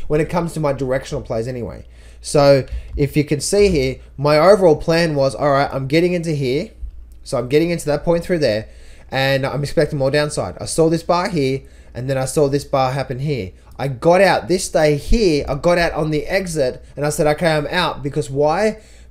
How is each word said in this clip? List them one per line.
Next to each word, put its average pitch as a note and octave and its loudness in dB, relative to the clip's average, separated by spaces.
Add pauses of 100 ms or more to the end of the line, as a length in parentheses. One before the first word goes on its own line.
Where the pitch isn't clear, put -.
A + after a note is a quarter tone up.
when D#3 2
it D3+ -6
comes E3+ -2
to E3 -6
my D3 0
directional C3 -4
plays A2+ -6
anyway. A2+ -10 (380)
So C#3+ 4 (320)
if C#3+ 0
you C#3+ 4
can C#3+ -4
see G3+ 4
here, C3 0 (200)
my D3 4
overall F3+ 6
plan E3 0
was, C3+ 0
all D3 0
right, C#3 2
I'm C3+ -6
getting E3+ 2
into E3 -2
here. C#3+ -2 (520)
So - -6
I'm B2 -4
getting D#3 4
into E3+ -4
that D3 -2
point E3+ 0
through F3+ 0
there, A2 0 (400)
and C3+ 0
I'm C3+ -4
expecting D3+ 0
more C3+ 0
downside. D3 -2
I - -10
saw D#3+ 2
this E3 -2
bar F3 0
here, C3+ -2 (320)
and C3 -8
then C3+ -2
I C3 -2
saw C#3+ 2
this C#3 -2
bar C3 0
happen C3 -6
here. C3 -4 (260)
I C3 -4
got D#3+ 2
out C#3 2
this F#3 -2
day D3+ 2
here, D#3 2
I C3+ -4
got E3+ 2
out E3+ 0
on D#3 -4
the D3+ -4
exit, E3 -2 (140)
and C#3 -4
I D3+ -2
said, D3+ 0
"Okay, D#3 0
I'm D3+ -2
out," E3 -2
because C#3+ -4
why? D#3+ 0 (300)